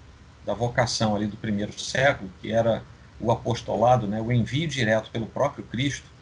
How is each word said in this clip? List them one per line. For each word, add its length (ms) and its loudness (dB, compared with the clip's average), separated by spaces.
da 100 -2
vocação 600 0
ali 120 0
do 100 -6
primeiro 420 -4
século, 520 0
que 100 -8
era 320 2
o 120 0
apostolado, 760 2
né, 140 -2
o 120 -2
envio 340 0
direto 440 0
pelo 160 -4
próprio 380 -4
Cristo 420 -4